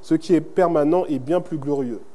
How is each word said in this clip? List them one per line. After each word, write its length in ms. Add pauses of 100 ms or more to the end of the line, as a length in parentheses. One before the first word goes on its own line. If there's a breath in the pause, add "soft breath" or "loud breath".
ce 140
qui 200
est 60
permanent 640
est 120
bien 220
plus 180
glorieux. 420 (140)